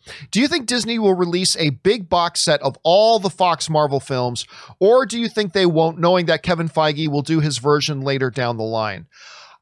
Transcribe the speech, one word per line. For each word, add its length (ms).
Do 120
you 80
think 160
Disney 340
will 140
release 420
a 140
big 400
box 320
set 200
of 220
all 360
the 100
Fox 400
Marvel 320
films, 440
or 280
do 120
you 120
think 240
they 120
won't, 340
knowing 260
that 180
Kevin 240
Feige 400
will 140
do 180
his 200
version 420
later 280
down 280
the 60
line?" 420